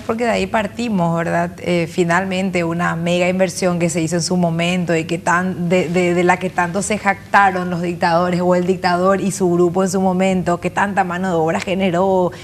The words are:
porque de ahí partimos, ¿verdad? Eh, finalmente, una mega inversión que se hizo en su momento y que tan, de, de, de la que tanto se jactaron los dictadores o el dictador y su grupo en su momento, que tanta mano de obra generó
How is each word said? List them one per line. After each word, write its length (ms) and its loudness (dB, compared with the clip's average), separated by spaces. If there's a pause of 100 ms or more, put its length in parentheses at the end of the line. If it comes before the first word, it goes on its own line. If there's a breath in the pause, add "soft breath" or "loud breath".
porque 180 -2
de 60 0
ahí 180 0
partimos, 680 -2
¿verdad? 440 -2
Eh, 320 0
finalmente, 720 0
una 320 -2
mega 340 0
inversión 500 0
que 100 2
se 120 -2
hizo 140 -2
en 60 0
su 160 -2
momento 580 0
y 100 -2
que 120 -4
tan, 520 -2
de, 200 2
de, 240 2
de 100 2
la 140 4
que 140 -6
tanto 320 -2
se 160 -4
jactaron 720 2
los 100 -2
dictadores 600 0
o 120 4
el 140 2
dictador 540 2
y 100 -2
su 200 0
grupo 320 4
en 60 0
su 120 0
momento, 580 0
que 100 -4
tanta 340 0
mano 260 -4
de 60 0
obra 240 0
generó 720 0 (120)